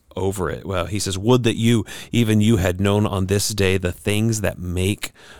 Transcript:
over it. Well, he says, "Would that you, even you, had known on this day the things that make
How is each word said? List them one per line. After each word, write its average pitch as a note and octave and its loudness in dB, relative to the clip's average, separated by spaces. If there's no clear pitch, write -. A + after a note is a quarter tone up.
over F#2 -4
it. C#2 -8
Well, F2+ -2
he F#2+ -6
says, F#2 -4
"Would A#2+ 4
that A2+ 0
you, A#2 2
even A2 4
you, A2 4
had F2+ 0
known G2+ 2
on F#2+ -2
this G2 0
day G2 0
the F2+ -2
things G#2+ -2
that F#2 -2
make F2+ -2